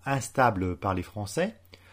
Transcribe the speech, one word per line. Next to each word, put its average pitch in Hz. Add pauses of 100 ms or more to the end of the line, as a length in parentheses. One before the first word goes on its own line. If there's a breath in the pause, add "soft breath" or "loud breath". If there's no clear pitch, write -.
instable 113
par 98
les 90
Français. 160 (340 loud breath)